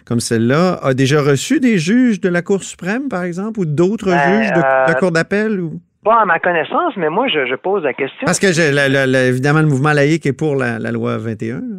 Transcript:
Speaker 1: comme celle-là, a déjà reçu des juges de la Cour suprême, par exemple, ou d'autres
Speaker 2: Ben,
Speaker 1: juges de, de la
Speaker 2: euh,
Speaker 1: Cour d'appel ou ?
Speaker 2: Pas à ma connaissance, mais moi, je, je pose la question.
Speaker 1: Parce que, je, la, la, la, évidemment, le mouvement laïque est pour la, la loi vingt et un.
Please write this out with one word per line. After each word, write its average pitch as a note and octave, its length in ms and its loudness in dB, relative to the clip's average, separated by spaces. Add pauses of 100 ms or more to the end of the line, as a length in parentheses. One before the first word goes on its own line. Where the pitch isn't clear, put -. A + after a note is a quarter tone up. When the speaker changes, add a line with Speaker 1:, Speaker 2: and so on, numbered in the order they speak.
Speaker 1:
comme A#2 140 -2
celle-là, C3+ 600 0
a C3+ 120 0
déjà C3+ 260 2
reçu D3 400 0
des A#3+ 160 2
juges G#3 460 2
de F#3 80 0
la F3 100 0
Cour F#3+ 220 -2
suprême, B3+ 480 -6
par F3+ 120 -6
exemple, F#3+ 380 -6
ou F3 60 -2
d'autres F3 400 0
Speaker 2:
Ben, F3+ 100 2
Speaker 1:
juges C#3+ 360 2
de, C3 40 0
de C3+ 60 2
la C3 260 2
Speaker 2:
euh, C3 60 2
Speaker 1:
Cour E3+ 180 0
d'appel G3+ 480 0
ou ? E3 180 -8 (240)
Speaker 2:
Pas A3 200 4
à - 20 4
ma E3+ 140 2
connaissance, F#3 580 -2
mais D#3+ 140 -2
moi, A#3 180 -2
je, D3+ 160 0
je B2 100 -4
pose F#3 280 -2
la C3+ 100 -2
question. C3+ 320 -8
Speaker 1:
Parce E3+ 140 0
que, G3 80 0
je, D#3+ 280 2
la, C#3+ 140 2
la, C3+ 180 2
la, C3 200 2
évidemment, C3+ 340 2
le D#3 60 4
mouvement D3 260 2
laïque D3 320 2
est C#3+ 80 0
pour D3 240 -2
la, A#2+ 220 -2
la A2+ 120 -6
loi A#2 280 -4
vingt A2 240 -8
et A2+ 80 -6
un. C#3+ 100 -8 (180)